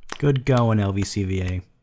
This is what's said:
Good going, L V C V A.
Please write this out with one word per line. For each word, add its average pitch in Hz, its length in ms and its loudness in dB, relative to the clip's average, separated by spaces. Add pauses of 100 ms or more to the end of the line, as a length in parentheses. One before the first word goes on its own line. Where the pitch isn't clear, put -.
(180)
Good 143 260 2
going, 117 360 4
L 98 140 0
V 98 100 -2
C 101 220 -4
V 95 180 -2
A. 90 180 -4 (220)